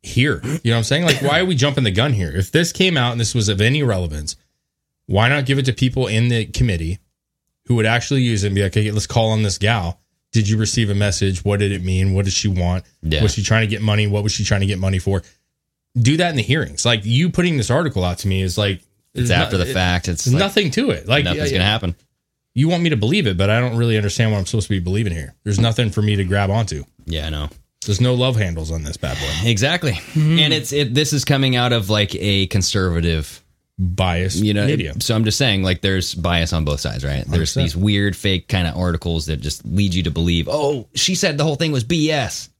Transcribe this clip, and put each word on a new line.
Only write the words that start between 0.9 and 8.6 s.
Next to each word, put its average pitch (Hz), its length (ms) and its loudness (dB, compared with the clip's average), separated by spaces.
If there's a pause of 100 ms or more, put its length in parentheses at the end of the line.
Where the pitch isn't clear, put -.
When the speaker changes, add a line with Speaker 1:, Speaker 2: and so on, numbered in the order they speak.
Speaker 1:
Like, 143 160 0
why 143 180 2
are 190 60 2
we 185 100 0
jumping 135 300 2
the 101 60 2
gun 117 200 2
here? 95 180 -2
If 90 220 -4
this 165 220 2
came 185 240 2
out 120 160 0
and 117 80 -2
this 110 120 -2
was 110 140 0
of 101 140 0
any 139 220 2
relevance, 85 520 -2 (720)
why 107 240 4
not 143 160 0
give 135 120 2
it 143 100 0
to 127 60 0
people 127 340 0
in 110 200 2
the 117 200 0
committee 92 520 -2 (680)
who 123 80 2
would 110 100 2
actually 120 380 2
use 110 200 0
it 104 40 0
and 98 80 0
be 101 80 2